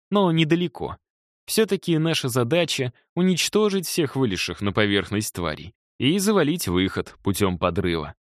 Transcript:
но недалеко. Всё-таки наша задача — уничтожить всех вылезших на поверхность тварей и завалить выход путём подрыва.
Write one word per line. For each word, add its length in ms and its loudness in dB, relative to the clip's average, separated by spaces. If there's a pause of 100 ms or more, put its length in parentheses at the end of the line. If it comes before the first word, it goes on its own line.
но 220 2
недалеко. 680 0 (480)
Всё-таки 520 0
наша 320 0
задача — 640 0 (220)
уничтожить 720 2
всех 280 -2
вылезших 460 -2
на 100 -2
поверхность 640 0
тварей 400 -6 (260)
и 200 2
завалить 480 0
выход 560 -2
путём 340 0
подрыва. 640 -2